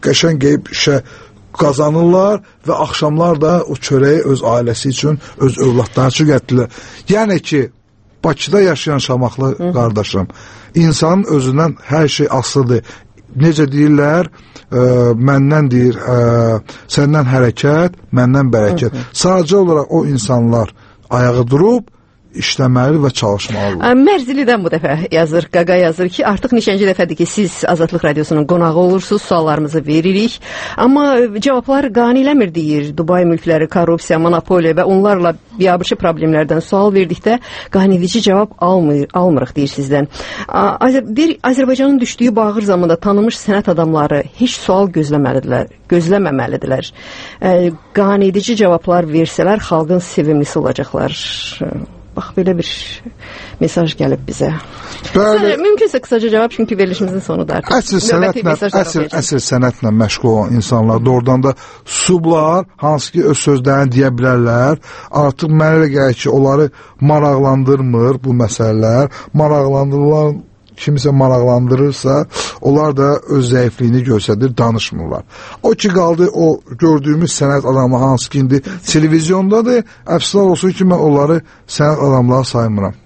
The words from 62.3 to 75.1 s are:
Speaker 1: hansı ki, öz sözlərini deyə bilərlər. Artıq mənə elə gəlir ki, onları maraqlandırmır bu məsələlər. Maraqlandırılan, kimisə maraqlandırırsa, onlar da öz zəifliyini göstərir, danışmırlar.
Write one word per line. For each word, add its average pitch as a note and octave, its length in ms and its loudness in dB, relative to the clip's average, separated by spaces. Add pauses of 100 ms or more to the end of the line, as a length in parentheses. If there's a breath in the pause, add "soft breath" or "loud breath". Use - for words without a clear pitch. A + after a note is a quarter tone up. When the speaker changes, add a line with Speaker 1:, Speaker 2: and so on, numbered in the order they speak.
Speaker 1:
hansı D3 360 -2
ki, E3+ 200 0
öz B2+ 160 -4
sözlərini C3+ 480 2
deyə C3+ 180 2
bilərlər. B2 640 2 (460 loud breath)
Artıq D#3 340 0
mənə D#3+ 240 4
elə D3 160 0
gəlir C3+ 240 0
ki, C#3 80 -2
onları C#3 400 2 (300 loud breath)
maraqlandırmır C3+ 1200 2
bu B2+ 200 0
məsələlər. A2+ 640 0 (220 loud breath)
Maraqlandırılan, D3 1120 0 (300)
kimisə C#3+ 400 0
maraqlandırırsa, C3 1000 2 (460 loud breath)
onlar D3 360 2
da C#3 120 2 (200)
öz C3 240 0
zəifliyini B2 520 0
göstərir, A2+ 540 0
danışmırlar. A2 640 -2 (400 loud breath)